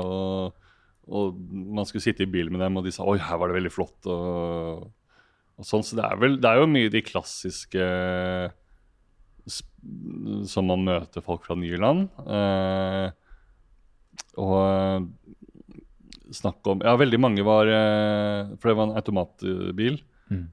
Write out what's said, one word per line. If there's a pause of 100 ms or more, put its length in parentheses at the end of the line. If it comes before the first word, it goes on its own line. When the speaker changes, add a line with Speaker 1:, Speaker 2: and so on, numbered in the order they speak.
Speaker 1:
og, (560)
og
man
skulle
sitte
i
bilen
med
dem,
og
de
sa,
«Oi,
her
var
det
veldig
flott»,
og, (680)
og
sånn.
Så
det
er
vel,
det
er
jo
mye
de
klassiske (1600)
sp-,
som
man
møter
folk
fra
nye
land. (200)
Eh, (1300)
og (1200)
snakk
om,
ja,
veldig
mange
var,
eh,
for
det
var
en
automatbil, (280)
Speaker 2:
Mm.